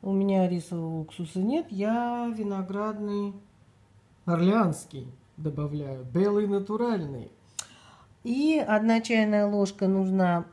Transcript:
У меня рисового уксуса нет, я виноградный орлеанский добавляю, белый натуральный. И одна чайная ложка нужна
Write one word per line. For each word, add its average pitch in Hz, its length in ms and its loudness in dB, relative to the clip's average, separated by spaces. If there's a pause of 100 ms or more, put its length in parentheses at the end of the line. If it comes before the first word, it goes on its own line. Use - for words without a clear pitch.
У 196 100 -2
меня 196 360 4
рисового 165 520 -4
уксуса 160 400 -8
нет, 277 300 0
я 233 680 -2
виноградный 202 960 -4 (920)
орлеанский 170 840 0 (280)
добавляю, 147 680 -6
белый 202 420 2
натуральный. 202 880 -2 (920)
И 285 360 2
одна 226 420 4
чайная 214 460 2
ложка 202 420 0
нужна 190 640 2